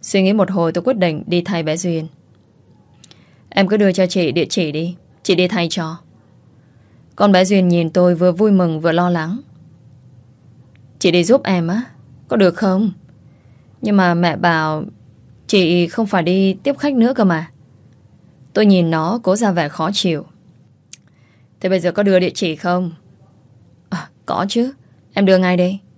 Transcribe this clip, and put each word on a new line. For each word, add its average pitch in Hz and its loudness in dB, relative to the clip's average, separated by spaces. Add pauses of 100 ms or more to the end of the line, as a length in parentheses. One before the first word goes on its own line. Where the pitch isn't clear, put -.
Suy 196 0
nghĩ 190 2
một 196 0
hồi 170 -2
tôi 170 -4
quyết 254 -2
định 170 -2
đi 175 0
thay 175 -6
bé 156 -4
Duyên. 165 -4 (1400)
"Em 196 0
cứ 208 0
đưa 202 2
cho 185 0
chị 175 -2
địa 165 0
chỉ 160 -4
đi, 170 -6 (260)
chị 190 0
đi 180 2
thay 175 -2
cho." 165 -8 (1200)
Con 202 4
bé 185 4
Duyên 185 2
nhìn 170 0
tôi 180 2
vừa 180 2
vui 208 0
mừng 170 2
vừa 160 0
lo 175 0
lắng. 175 -4 (1600)
"Chị 185 2
đi 170 2
giúp 233 4
em 175 0
á, 214 -4 (460)
có - -2
được 185 4
không? 190 0 (880)
Nhưng 208 0
mà 175 4
mẹ 170 0
bảo 160 -2 (600)
chị 175 2
không 214 -4
phải 190 0
đi 190 2
tiếp 277 -2
khách 294 -2
nữa 240 2
cơ 220 2
mà." 165 0 (1000)
Tôi 214 2
nhìn 180 4
nó 165 -2
cố 185 0
ra 220 0
vẻ 165 -2
khó 160 -6
chịu. 170 -4 (1400)
"Thế 185 -4
bây 185 0
giờ 170 -2
có 202 -2
đưa 196 4
địa 180 0
chỉ 160 -4
không?" 180 -4 (1000)
"À, - -10 (180)
có 180 -4
chứ, 240 -2 (400)
em 196 0
đưa 185 4
ngay 180 0
đây. 180 -2 (200)